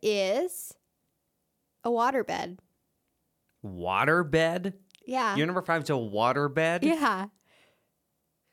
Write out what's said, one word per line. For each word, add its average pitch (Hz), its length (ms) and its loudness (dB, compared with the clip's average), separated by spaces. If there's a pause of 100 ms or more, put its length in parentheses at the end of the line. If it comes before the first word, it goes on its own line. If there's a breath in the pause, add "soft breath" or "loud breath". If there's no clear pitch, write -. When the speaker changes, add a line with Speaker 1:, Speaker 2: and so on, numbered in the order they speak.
Speaker 1:
is 214 720 -2 (1080)
a 233 60 -2
waterbed. 220 680 0 (1080)
Speaker 2:
Waterbed? 156 1080 0 (320)
Speaker 1:
Yeah. 240 300 -2
Speaker 2:
Your 151 100 2
number 180 160 -2
five 165 220 0
is 147 60 -8
a 151 40 2
waterbed? 135 880 0
Speaker 1:
Yeah. 262 440 0 (1300 soft breath)